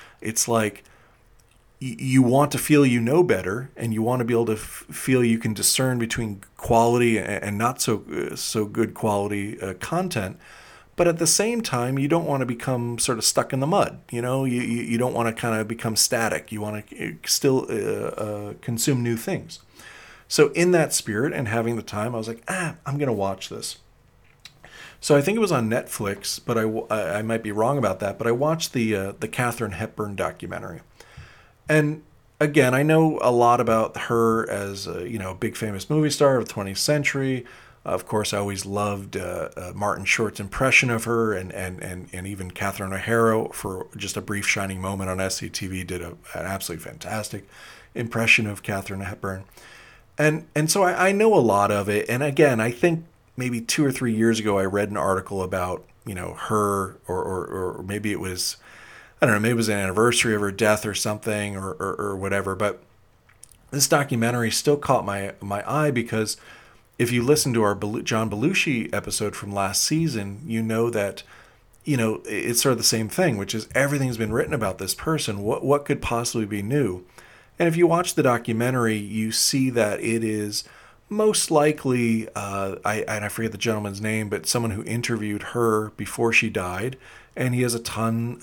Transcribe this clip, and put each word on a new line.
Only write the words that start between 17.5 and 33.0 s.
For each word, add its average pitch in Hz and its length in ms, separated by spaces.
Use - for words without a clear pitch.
uh, 104 540
uh, 104 400
consume 123 400
new 117 160
things. - 440
So 147 220
in 175 240
that 156 200
spirit 117 400
and 135 140
having 117 280
the 110 60
time, 104 320
I 117 60
was 110 80
like, 117 200
"Ah, 180 280
I'm 139 140
gonna 135 140
watch 98 360
this." - 300
So - 180
I 143 40
think 196 160
it 233 40
was 202 100
on 117 200
Netflix, - 680
but 113 200
I - 20
w-, 110 300
I, 107 100
I 104 100
might 113 180
be 107 100
wrong 117 280
about 101 220
that, 101 180
but 113 80
I 117 40
watched 151 420
the, 110 220
uh, 98 240
the 110 80
Katharine 117 440
Hepburn 104 440
documentary. - 640
And 151 360
again, 143 360
I 135 80
know 160 400